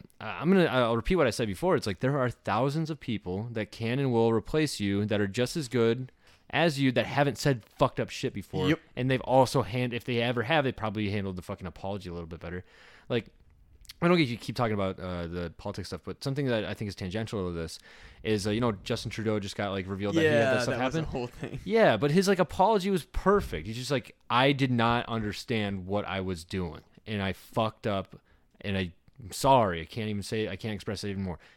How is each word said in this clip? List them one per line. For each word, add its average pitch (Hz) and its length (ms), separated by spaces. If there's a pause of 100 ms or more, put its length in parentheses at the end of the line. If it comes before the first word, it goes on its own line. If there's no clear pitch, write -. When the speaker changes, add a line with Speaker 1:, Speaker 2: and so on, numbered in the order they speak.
(220)
Speaker 1:
I, 104 200
I'm 147 120
gonna, 185 140
I'll 117 300
repeat 117 200
what 156 100
I 113 40
said 117 180
before. 160 280
It's 113 100
like, 98 140
there 139 180
are 123 100
thousands 139 640
of 156 100
people 101 520
that 107 200
can 113 260
and 135 140
will 113 220
replace 151 460
you 101 260
that 107 120
are 104 80
just 117 300
as 151 120
good 120 440 (380)
as 147 280
you 135 140
that 117 140
haven't 139 320
said 135 260
fucked - 360
up 110 100
shit - 240
before. 95 340
Speaker 2:
Yep. 160 120 (140)
Speaker 1:
And 127 160
they've 127 120
also 127 400
hand-, 123 320
if 120 100
they 120 160
ever 120 220
have, 143 220
they 127 80
probably 107 360
handled 98 280
the 90 60
fucking 95 240
apology 95 440
a - 20
little 85 160
bit 82 120
better. 87 240 (440)
Like, 233 180 (760)
I 170 60
don't 180 100
get 151 100
you 117 80
keep 110 200
talking 113 180
about, 95 260
uh, 90 260
the 85 300
politics 101 320
stuff, 90 160
but - 180
something 139 240
that 113 180
I 92 100
think 107 140
is 98 60
tangential 104 540
to 87 60
this 82 240 (440)
is, 107 240
uh, 104 40
you 107 100
know, 120 120
Justin 107 380
Trudeau 107 300
just 98 160
got, 101 160
like, 95 160
revealed 98 280
that 160 40
he 160 60
had 156 80
Speaker 2:
Yeah, 135 200
Speaker 1:
that 127 80
stuff 127 160
Speaker 2:
that 123 60
was 127 100
Speaker 1:
happen. 160 140
Speaker 2:
a - 20
whole 123 180
thing. - 360
Speaker 1:
Yeah, 190 320
but 143 140
his, 185 180
like, 196 100
apology 190 520
was 180 140
perfect. 175 640
He's 110 100
just 127 140
like, 135 240 (140)
"I 127 240
did 135 180
not 120 380
understand 104 760
what 101 200
I 95 140
was 92 240
doing, 87 360 (260)
and 104 160
I 95 120
fucked - 520
up, 98 300 (440)
and 98 160
I, 92 160 (300)
I'm 90 80
sorry. 110 500
I 80 40
can't 107 260
even 104 140
say, 110 240
I 95 80
can't 107 180
express 98 300
it 104 60
even 98 120
more." 90 160 (180)